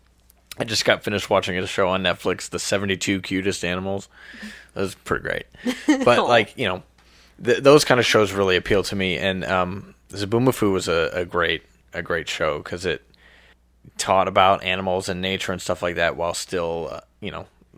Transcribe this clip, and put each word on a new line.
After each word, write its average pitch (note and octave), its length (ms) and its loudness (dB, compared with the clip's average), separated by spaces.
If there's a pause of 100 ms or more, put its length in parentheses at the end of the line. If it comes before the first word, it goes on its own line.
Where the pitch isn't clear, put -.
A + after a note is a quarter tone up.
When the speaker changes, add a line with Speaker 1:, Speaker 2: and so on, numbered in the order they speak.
(600)
Speaker 1:
I A#2+ 60 -4
just A2 180 -2
got G#2+ 220 2
finished G#2 240 -4
watching F#2 280 0
a F#2 80 -4
show F#2+ 220 0
on F#2 160 0
Netflix, F2+ 460 -2
The E2+ 100 -8
Seventy-two G2 600 -2
Cutest F#2+ 420 -4
Animals. F#2+ 460 -4 (640)
That - 80 -6
was F#2+ 140 -4
pretty - 280 -6
great. - 220 -6 (420)
Speaker 2:
<laughs> C#4 160 2
Speaker 1:
But, A#2+ 160 6
Speaker 2:
Aw. G#3 60 2
Speaker 1:
like, A#2 320 2
you A#2+ 100 -2
know, F#2 160 -4 (580)
th-, B2+ 220 2
those D3 220 8
kind B2 160 6
of G#2+ 40 2
shows G#2 280 4
really F#2+ 240 4
appeal F#2+ 260 2
to - 140 -6
me, F#2 200 0
and, F#2 280 -2
um, F#2 500 -2 (140)
Zaboomafoo G#2 640 2
was F#2 160 0
a, E2 240 2
a F2+ 120 -4
great, E2+ 380 0 (300)
a F2 100 -6
great E2 240 -4
show D#2 340 -2
'cause F2+ 240 -10
it E2 160 -2 (960)
taught F#2+ 300 2
about F#2+ 360 4
animals F#2 440 -2
and F2+ 140 -6
nature F#2+ 300 -4
and F2+ 100 -6
stuff - 200 -4
like F2 140 -2
that E2 220 0
while E2+ 160 -2
still, E2+ 580 -6
uh, - 80 -12 (220)
you F#2+ 100 -10
know, E2 140 -12 (320)